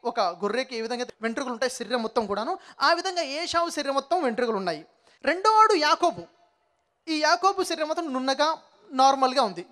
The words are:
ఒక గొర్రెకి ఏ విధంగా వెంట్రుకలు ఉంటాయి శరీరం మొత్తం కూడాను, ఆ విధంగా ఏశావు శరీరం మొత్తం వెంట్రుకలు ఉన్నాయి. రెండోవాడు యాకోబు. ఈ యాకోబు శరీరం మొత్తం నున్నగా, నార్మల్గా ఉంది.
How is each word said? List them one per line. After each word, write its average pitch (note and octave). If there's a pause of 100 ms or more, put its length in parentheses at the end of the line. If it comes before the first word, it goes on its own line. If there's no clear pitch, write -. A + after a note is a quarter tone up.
ఒక A#3
గొర్రెకి G3+
ఏ A3+
విధంగా A#3+ (160)
వెంట్రుకలు A#3
ఉంటాయి B3
శరీరం A#3+
మొత్తం A3
కూడాను, A3 (220)
ఆ D4
విధంగా F4
ఏశావు E4
శరీరం C#4+
మొత్తం D4
వెంట్రుకలు A#3
ఉన్నాయి. F3 (380)
రెండోవాడు G#4+
యాకోబు. D4+ (840)
ఈ D#4
యాకోబు F4+
శరీరం D#4
మొత్తం D#4+
నున్నగా, C4+ (300)
నార్మల్గా C4
ఉంది. F3+